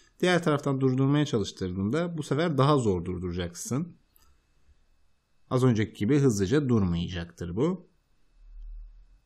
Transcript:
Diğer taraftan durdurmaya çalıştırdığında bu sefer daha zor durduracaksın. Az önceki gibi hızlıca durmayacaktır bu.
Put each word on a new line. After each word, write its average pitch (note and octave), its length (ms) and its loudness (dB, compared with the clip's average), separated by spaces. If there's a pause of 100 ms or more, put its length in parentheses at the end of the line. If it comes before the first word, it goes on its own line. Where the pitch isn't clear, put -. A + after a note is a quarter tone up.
(200)
Diğer F3+ 240 2
taraftan C#3+ 380 0
durdurmaya C3+ 440 2
çalıştırdığında G#2+ 920 -2
bu D3 60 -6
sefer D3 340 -2
daha C#3+ 200 4
zor F#2+ 280 0
durduracaksın. F2+ 920 -6 (1500)
Az B2+ 140 2
önceki A2 300 2
gibi C3 260 2
hızlıca B2 500 2
durmayacaktır F2 840 -2
bu. E3+ 340 -2 (1400)